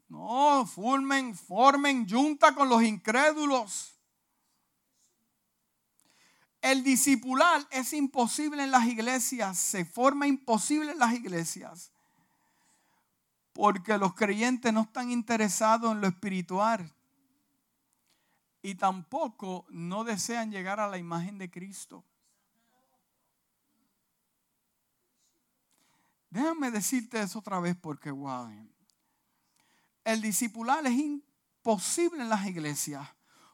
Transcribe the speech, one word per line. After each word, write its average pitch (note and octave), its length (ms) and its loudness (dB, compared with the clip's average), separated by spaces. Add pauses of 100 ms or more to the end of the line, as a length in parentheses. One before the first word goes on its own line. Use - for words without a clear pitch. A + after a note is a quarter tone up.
No, B3 580 2
formen, C4 720 -2
formen C4+ 680 4
yunta C#4+ 480 4
con C#4 140 2
los A3+ 140 6
incrédulos. B3 1160 0 (2500)
El C4 220 2
discipular C4+ 880 4
es C4 220 -4
imposible C#4+ 720 -2
en C4+ 80 -4
las A#3+ 140 6
iglesias, A#3+ 720 -2
se F#3 260 -2
forma C#4 420 2
imposible C#4+ 680 0
en F4 60 -10
las A#3+ 160 2
iglesias, F3 760 -8 (1600)
porque G3+ 440 2
los G3 180 0
creyentes A3+ 580 0
no A3 100 2
están B3 280 -6
interesados A3+ 800 2
en G#3 80 -4
lo G3 80 2
espiritual F#3 840 -2 (1700)
y G3 140 -10
tampoco F#3+ 960 -4
no F3 320 -6
desean A3+ 480 -4
llegar G3 300 -6
a G#3 80 -2
la F#3+ 100 -8
imagen E3+ 400 -8
de F#3 100 -10
Cristo. F3+ 560 -16 (4000)
Déjame C#4+ 400 -2
decirte A3+ 520 -2
eso G3 160 -6
otra G3 220 -6
vez F3 160 -2
porque, D3+ 340 -10
wow, C3+ 400 -8 (1500)
el A3 160 0
discipular A3+ 680 -2
es A#3+ 80 2
imposible D4 1300 -2
en A#3 60 -6
las G3+ 180 0
iglesias D3 600 -6 (460)